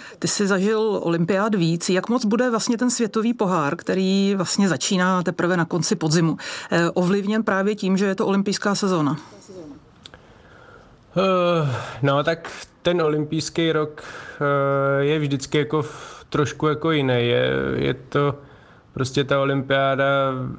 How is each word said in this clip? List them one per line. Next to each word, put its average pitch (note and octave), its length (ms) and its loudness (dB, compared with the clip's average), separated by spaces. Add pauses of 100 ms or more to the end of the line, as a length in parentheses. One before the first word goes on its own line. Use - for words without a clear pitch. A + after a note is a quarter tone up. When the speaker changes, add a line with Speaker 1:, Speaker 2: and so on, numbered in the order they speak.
(180)
Speaker 1:
Ty E3+ 100 -2
jsi - 180 0
zažil G3+ 560 0
olympiád F#3+ 520 0
víc. E3+ 340 0
Jak F#3 200 0
moc A#3+ 160 0
bude A#3+ 260 2
vlastně A3+ 280 0
ten B3 120 0
světový A3+ 440 0
pohár, F3 420 0
který F#3+ 580 0
vlastně F#3+ 340 0
začíná F3+ 540 0
teprve F3 340 0
na E3+ 80 2
konci F3 320 0
podzimu, D#3+ 400 2 (340)
eh, E3+ 200 2
ovlivněn G3+ 520 0
právě G3+ 320 0
tím, F#3+ 220 0
že G3 100 2
je F#3+ 80 0
to G3+ 120 0
olympijská G3 480 0
sezóna? E3 420 2 (2000)
Speaker 2:
Eh, F3 600 2 (260)
no, C#3 220 4
tak E3 260 -2 (320)
ten F3 200 2
olympijský D#3 720 0
rok, D3+ 300 -2 (380)
eh, C#3 640 2
je D3+ 140 2
vždycky C#3+ 400 -2
jako D3 240 0
v-, - 460 -12
trošku D3 380 0
jako D3+ 240 0
jiný. C3+ 240 2
Je, B2 360 2 (240)
je C3+ 200 0
to C#3+ 400 0 (580)
prostě C3 320 -2
ta C#3 160 2
olympiáda C3+ 640 2 (540)